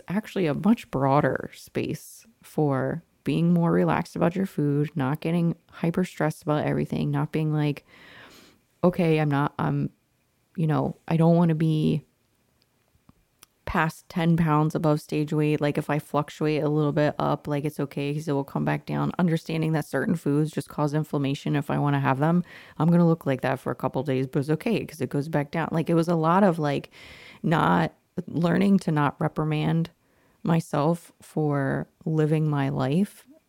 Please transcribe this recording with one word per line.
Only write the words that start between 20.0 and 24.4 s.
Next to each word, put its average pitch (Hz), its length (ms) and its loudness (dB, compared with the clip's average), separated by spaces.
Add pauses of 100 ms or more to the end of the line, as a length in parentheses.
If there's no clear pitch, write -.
foods 147 360 0
just - 160 -6
cause 147 260 -4
inflammation. 147 600 -2
If 143 140 -4
I 143 80 0
wanna 143 240 0
have 131 180 0
them, 170 240 2 (340)
I'm 165 120 2
gonna 175 180 6
look 165 180 2
like 135 160 0
that 131 180 0
for 131 120 -6
a 131 40 -4
couple 131 280 -4
days, 131 240 -2
but 147 120 -2
it's 139 100 -4